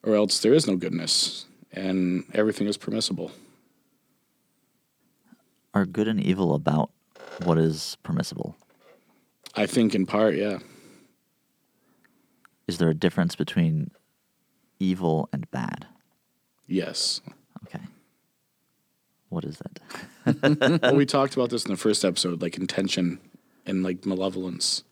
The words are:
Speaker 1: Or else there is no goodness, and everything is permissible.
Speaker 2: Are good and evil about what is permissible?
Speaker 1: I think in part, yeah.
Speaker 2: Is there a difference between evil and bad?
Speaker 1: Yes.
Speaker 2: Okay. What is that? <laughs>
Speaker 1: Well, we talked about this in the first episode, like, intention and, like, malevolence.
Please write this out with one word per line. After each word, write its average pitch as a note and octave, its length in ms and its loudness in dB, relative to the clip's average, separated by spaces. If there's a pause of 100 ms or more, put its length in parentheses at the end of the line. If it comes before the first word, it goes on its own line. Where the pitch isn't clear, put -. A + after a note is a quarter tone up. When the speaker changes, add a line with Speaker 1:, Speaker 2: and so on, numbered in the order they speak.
Speaker 1:
Or G#2+ 140 2
else G#2 240 2
there A2+ 140 6
is D#3+ 120 6
no F#2+ 120 0
goodness, - 680 -2 (280)
and F#2 500 0 (100)
everything G#2+ 340 0
is G2+ 100 -2
permissible. F#2+ 540 -6 (2500)
Speaker 2:
Are G2+ 120 2
good G#2+ 220 -2
and A2 160 0
evil F2+ 320 2
about D2 340 0 (540)
what E2+ 140 4
is D#2+ 440 0
permissible? - 540 -6 (1000)
Speaker 1:
I G#2+ 100 0
think A2 280 2
in F#2+ 120 2
part, G#2+ 300 4
yeah. G2 240 -2 (2000)
Speaker 2:
Is F2 100 -4
there E2+ 120 4
a D#2 40 4
difference E2+ 420 0
between D#2+ 560 0 (880)
evil F2+ 540 0
and - 180 -8
bad? - 360 -8 (800)
Speaker 1:
Yes. - 520 -2 (460)
Speaker 2:
Okay. - 180 -14 (1500)
What E2+ 140 -6
is D2+ 160 -10
that? - 200 -16 (460)
<laughs> D3 580 4
Speaker 1:
Well, C3 120 6
we C#3+ 120 6
talked C#3 280 0
about B2 140 2
this A#2 160 -4
in G#2+ 60 -4
the F#2 60 -2
first G#2 280 2
episode, F2 360 0
like, F2 160 -4
intention F2+ 600 -2 (460)
and, F#2+ 180 -2
like, F#2 220 -4
malevolence. F#2 880 -4